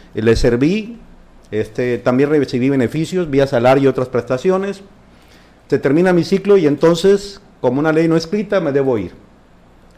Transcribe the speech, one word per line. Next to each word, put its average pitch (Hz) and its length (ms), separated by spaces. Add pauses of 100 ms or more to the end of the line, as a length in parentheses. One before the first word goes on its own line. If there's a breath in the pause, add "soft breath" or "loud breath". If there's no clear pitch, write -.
(160 loud breath)
eh, 113 60
le 110 160
serví, 175 600 (540)
este, 117 480
también 127 300
recibí 135 400
beneficios, 156 600
vía 139 160
salario 135 380
y 135 40
otras 127 200
prestaciones. 185 760 (880 soft breath)
Se 143 80
termina 170 360
mi 170 100
ciclo 196 340
y 165 80
entonces, 170 760 (200)
como 127 200
una 160 100
ley 165 160
no 160 80
escrita, 202 460
me 147 100
debo 135 260
ir. 87 140 (880)